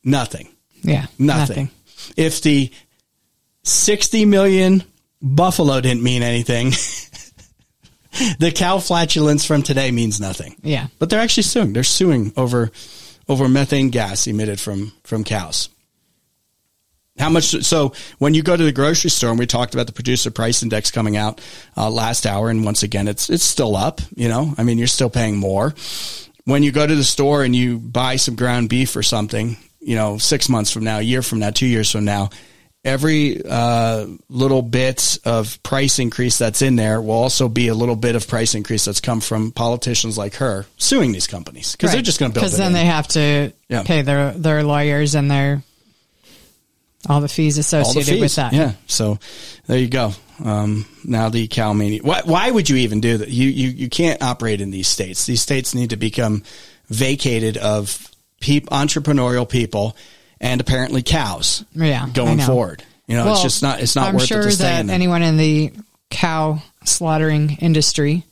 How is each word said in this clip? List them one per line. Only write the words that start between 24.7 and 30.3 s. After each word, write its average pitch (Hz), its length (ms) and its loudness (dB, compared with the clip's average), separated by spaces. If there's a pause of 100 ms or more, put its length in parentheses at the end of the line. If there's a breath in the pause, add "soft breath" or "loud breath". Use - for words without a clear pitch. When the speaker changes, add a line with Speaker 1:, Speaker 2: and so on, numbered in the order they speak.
Speaker 1:
you're 117 100 0
still 123 220 0
paying 110 280 -2
more. 98 380 0 (680 loud breath)
When 143 180 2
you 143 80 2
go 147 160 2
to 156 80 2
the 143 80 2
store 143 400 2
and 123 120 2
you 123 220 2
buy 120 380 -2
some 127 200 -2
ground 120 340 0
beef 123 260 0
or 110 80 -2
something, 110 540 -2 (220)
you 117 160 -2
know, 107 220 0
six - 320 0